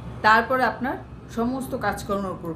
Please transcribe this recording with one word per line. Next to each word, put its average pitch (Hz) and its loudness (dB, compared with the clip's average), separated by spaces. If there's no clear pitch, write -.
তারপরে 233 6
আপনার 247 0
সমস্ত 247 -2
কাজকর্মের 196 -2
উপর 165 -8